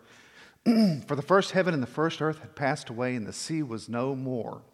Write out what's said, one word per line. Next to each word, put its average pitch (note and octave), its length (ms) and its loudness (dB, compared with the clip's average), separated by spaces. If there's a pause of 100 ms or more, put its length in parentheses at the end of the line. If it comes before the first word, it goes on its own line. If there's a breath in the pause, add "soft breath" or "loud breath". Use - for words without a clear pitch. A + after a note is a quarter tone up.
(640 loud breath)
<clears throat> G#3 420 4
For D3 80 -2
the C#3 60 0
first F#3+ 300 4
heaven F3+ 220 2
and C#3 100 0
the A#2 40 -2
first D#3+ 340 -2
earth D3+ 180 -2
had - 160 -18
passed C#3+ 340 -2
away, B2 260 -2
and A2 100 -4
the F#2 80 -8
sea D#3+ 300 -4
was A2+ 260 -6
no B2 260 -2
more. B2+ 460 -6 (120)